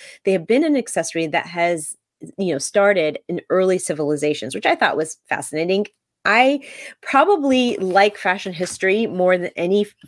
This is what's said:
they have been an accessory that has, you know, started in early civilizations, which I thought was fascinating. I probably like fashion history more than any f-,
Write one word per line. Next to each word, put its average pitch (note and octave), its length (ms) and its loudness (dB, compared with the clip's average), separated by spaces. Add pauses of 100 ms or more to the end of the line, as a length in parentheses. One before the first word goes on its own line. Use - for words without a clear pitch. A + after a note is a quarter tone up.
(240)
they G3 80 2
have E3 140 -2
been C4+ 180 2
an D4 120 2
accessory E3 520 -4
that D#3 180 -2
has, E3+ 500 -4 (400)
you F#3 160 -2
know, C#3 60 -2
started G3 680 0
in F3 200 -4
early F#3 300 2
civilizations, D3 760 -2
which G#3 120 -4
I E4+ 80 4
thought F3 220 0
was D#3 220 -6 (100)
fascinating. F3 580 -2 (380)
I C4 380 4 (400)
probably C#4 760 2
like G3 400 2
fashion F#3+ 360 -4
history F#3+ 540 0
more F3+ 320 2
than F3 160 -4
any F#3+ 280 0
f-, G3+ 120 -6 (140)